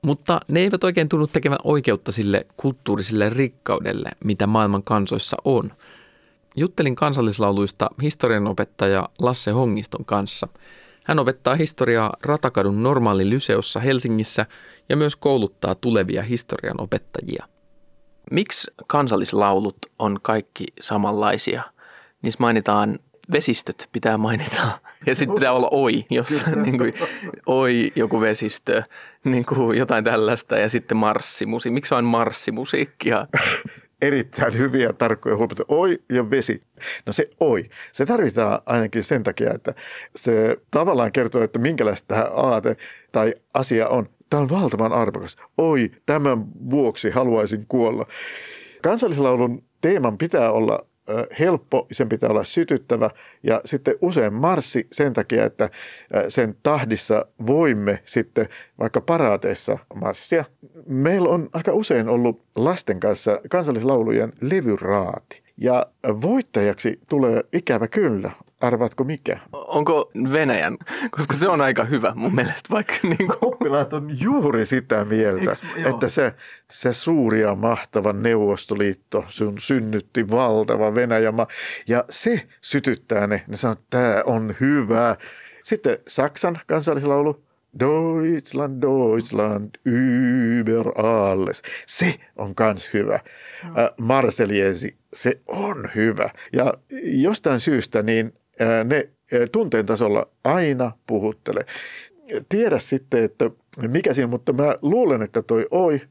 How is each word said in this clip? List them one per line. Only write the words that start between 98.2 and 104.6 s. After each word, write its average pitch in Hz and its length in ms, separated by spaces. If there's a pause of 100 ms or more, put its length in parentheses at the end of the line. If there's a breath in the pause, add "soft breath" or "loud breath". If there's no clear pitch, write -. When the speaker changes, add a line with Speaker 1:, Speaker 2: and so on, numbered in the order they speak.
Speaker 2:
äh, 113 240
ne, 143 240 (240)
äh, 123 60 (120)
tunteen 131 340
tasolla 107 420 (160)
aina 135 480 (160)
puhuttelee. 104 580 (840 loud breath)
Tiedä 202 300
sitten, 131 440
että 113 260 (380)
mikä 127 260
siinä, 127 140
mutta 123 260
mä 139 280